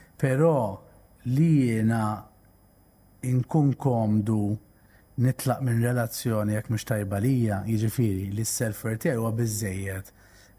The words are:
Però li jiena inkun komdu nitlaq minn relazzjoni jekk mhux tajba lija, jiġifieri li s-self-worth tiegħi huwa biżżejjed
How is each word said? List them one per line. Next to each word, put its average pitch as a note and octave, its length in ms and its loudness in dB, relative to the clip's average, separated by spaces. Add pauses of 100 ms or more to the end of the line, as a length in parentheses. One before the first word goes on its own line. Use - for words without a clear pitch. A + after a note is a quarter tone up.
(180)
Però C#3+ 360 2 (720)
li C#3+ 240 2 (160)
jiena A2+ 380 2 (1200)
inkun B2+ 520 2
komdu G#2+ 800 0 (600)
nitlaq B2+ 440 0
minn A#2 220 2
relazzjoni A#2 720 0
jekk G#2+ 160 -4
mhux G#2+ 160 -4
tajba G2+ 320 -2
lija, A2+ 460 0
jiġifieri G#2+ 680 0
li A2 140 -4
s-self-worth A2 580 -4
tiegħi A#2+ 160 0
huwa A2+ 160 -2
biżżejjed G2 800 -4 (440)